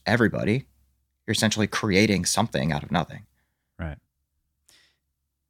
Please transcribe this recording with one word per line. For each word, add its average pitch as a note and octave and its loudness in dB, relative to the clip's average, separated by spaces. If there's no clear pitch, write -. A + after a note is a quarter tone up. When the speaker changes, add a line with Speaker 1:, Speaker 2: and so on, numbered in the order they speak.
Speaker 1:
everybody, G#2 0
you're A2+ -4
essentially G#2+ 0
creating G2+ 2
something D#2+ -2
out C#2+ -4
of C#2+ -16
nothing. - -4
Speaker 2:
Right. D#2+ -8